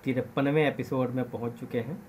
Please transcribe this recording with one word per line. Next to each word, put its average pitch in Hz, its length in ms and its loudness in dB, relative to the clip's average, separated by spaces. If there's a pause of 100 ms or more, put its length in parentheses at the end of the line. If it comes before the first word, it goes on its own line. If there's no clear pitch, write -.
तिरपनवें 139 600 2
एपिसोड 127 440 0
में 127 200 -2
पहुंच 117 220 -4
चुके 127 280 -4
हैं। 143 280 -6